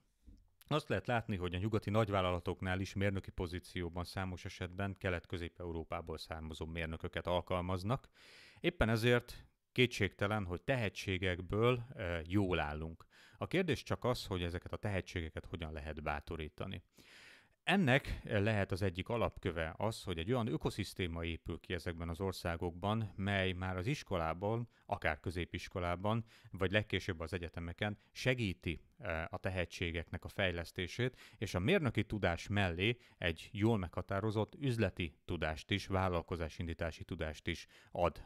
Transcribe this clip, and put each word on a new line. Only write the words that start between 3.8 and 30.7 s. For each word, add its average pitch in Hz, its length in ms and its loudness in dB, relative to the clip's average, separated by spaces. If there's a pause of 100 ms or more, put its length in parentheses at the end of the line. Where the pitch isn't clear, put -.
számos 92 400 -4
esetben 92 540 -4
Kelet-Közép-Európából 85 1200 -4
származó 80 480 -8
mérnököket 82 600 -4
alkalmaznak. 90 800 0 (520)
Éppen 127 280 2
ezért 117 580 4 (260)
kétségtelen, 107 720 2
hogy 87 180 -4
tehetségekből, 101 1200 2 (100)
ö, 85 300 -2
jól 90 340 4
állunk. 78 460 -4 (340)
A 104 80 -4
kérdés 165 360 0
csak - 220 -2
az, 120 220 0
hogy 90 160 0
ezeket 85 300 -4
a 87 40 -4
tehetségeket 87 720 -4
hogyan 82 260 -6
lehet 78 300 -6
bátorítani. 78 800 -6 (800)
Ennek 156 600 4
lehet 104 480 4
az 92 100 0
egyik 92 260 0
alapköve 85 680 0
az, 107 260 0
hogy 87 160 -2
egy 87 140 0
olyan 120 140 2
ökoszisztéma 95 800 -2
épül 82 360 -4
ki - 140 -6
ezekben 85 340 -4
az 85 120 -4
országokban, 92 960 -2
mely 95 360 2
már 92 240 -2
az 92 100 -2
iskolában, 101 840 0 (180)
akár - 340 0
középiskolában, 90 1040 -2 (260)
vagy 92 200 2
legkésőbb 98 500 0
az 80 120 -6
egyetemeken 87 640 -4 (140)
segíti, 110 680 0 (180)
eh, 82 320 -2
a 92 80 -6
tehetségeknek 87 840 -2
a - 40 -8
fejlesztését, 90 920 -2 (180)